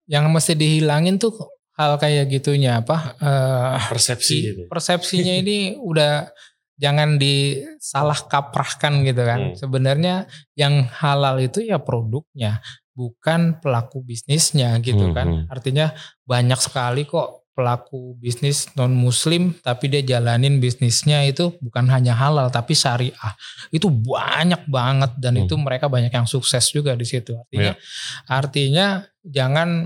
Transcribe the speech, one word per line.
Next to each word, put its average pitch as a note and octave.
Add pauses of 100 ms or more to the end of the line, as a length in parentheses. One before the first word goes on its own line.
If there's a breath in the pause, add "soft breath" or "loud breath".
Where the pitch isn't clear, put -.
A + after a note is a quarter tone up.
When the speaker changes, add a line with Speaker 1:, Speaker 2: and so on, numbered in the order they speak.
Speaker 1:
Yang D3
mesti D#3+
dihilangin D#3
tuh A3 (400)
hal D3
kayak C#3+
gitunya, C3+
apa, D3
eh, C3 (100)
Speaker 2:
Persepsi A#2+
Speaker 1:
i-, D3+
Speaker 2:
gitu. F#2
Speaker 1:
persepsinya F3+
Speaker 2:
<laughs> -
Speaker 1:
ini G3
udah D#3 (460 loud breath)
jangan D3
disalah C#3
kaprahkan C#3+
gitu B2+
kan. A#2+
Speaker 2:
Hmm. -
Speaker 1:
Sebenarnya C#3 (400 loud breath)
yang C#3+
halal C#3+
itu C3
ya A3+
produknya, A2+ (340 loud breath)
bukan D#3+
pelaku B2
bisnisnya B2+
gitu A#2
Speaker 2:
Hmm, F#2
Speaker 1:
kan. E2+
Speaker 2:
hmm. D#2+
Speaker 1:
Artinya C3+ (360 loud breath)
banyak B2
sekali B2+
kok D3 (100)
pelaku B2
bisnis A#2+
non B2+
muslim D#3+
tapi B2
dia C#3+
jalanin B2
bisnisnya B2+
itu C#3+
bukan B2
hanya B2
halal C3+
tapi B2
syariah. B2 (360 loud breath)
Itu D#3+
banyak B2+
banget C3+
dan B2
Speaker 2:
Hmm. G#2
Speaker 1:
itu F#2
mereka C#3
banyak A#2+
yang A#2+
sukses B2
juga D3
di A#2+
situ. A#2+
Artinya, G#2
Speaker 2:
Iya. - (520 loud breath)
Speaker 1:
artinya C#3 (380)
jangan, C#3+ (180)